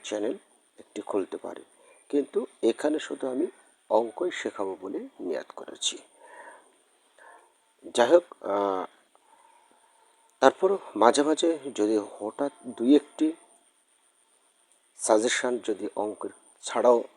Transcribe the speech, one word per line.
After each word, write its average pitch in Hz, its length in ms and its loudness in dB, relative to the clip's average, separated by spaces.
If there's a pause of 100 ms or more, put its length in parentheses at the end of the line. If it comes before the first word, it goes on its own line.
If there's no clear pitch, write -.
চ্যানেল 107 340 -4 (420)
একটি - 220 -14
খুলতে 92 360 -4
পারি, - 260 -12 (460)
কিন্তু 143 360 -2 (160)
এখানে 147 380 0
শুধু 139 280 -8
আমি 131 200 -2 (420)
অঙ্কই 117 420 0
শেখাবো 98 500 -6
বলে 240 280 -8 (100)
নিয়াত - 320 -8
করেছি। - 460 -8 (1900)
যাই 120 240 2
হোক, - 340 4
আহ, 98 420 -2 (1500)
তারপরও 185 380 4 (180)
মাঝে 120 280 6
মাঝে 156 360 0 (160)
যদি 107 220 2 (220)
হঠাৎ 107 320 -6 (160)
দুই 123 280 4
একটি - 380 0 (1600)
সাজেশন 123 600 0
যদি 104 360 -6
অঙ্কের 104 340 -6 (320)
ছাড়াও 120 420 4 (140)